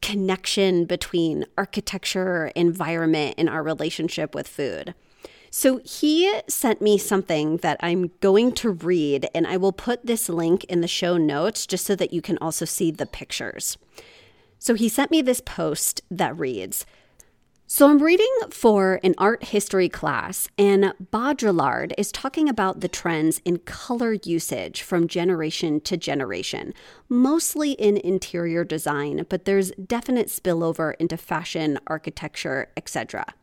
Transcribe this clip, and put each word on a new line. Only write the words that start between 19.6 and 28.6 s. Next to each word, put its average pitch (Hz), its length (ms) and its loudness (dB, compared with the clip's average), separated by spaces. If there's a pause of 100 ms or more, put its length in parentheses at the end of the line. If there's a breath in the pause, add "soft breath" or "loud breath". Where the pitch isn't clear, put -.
class, - 680 -4
and 196 380 6 (180)
Baudrillard 190 840 0
is 202 120 -2
talking - 380 -2
about 208 320 0
the 180 80 -2
trends 160 560 0
in 175 140 0
color 233 680 -4
usage 160 560 -4
from 170 260 0
generation 165 760 0
to 180 160 -4
generation, 131 760 -6 (380 loud breath)
mostly 294 640 2
in 208 260 2
interior 170 680 -2